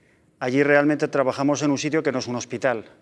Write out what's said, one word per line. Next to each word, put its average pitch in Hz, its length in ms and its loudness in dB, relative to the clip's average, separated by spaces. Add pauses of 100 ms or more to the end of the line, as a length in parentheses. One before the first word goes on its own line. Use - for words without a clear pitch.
(400)
Allí 131 220 0
realmente 143 460 4
trabajamos 139 560 0
en 147 80 2
un 135 60 0
sitio 151 260 -2
que 143 80 0
no 127 80 -2
es 117 80 -8
un 123 80 -6
hospital, 117 500 -4 (160)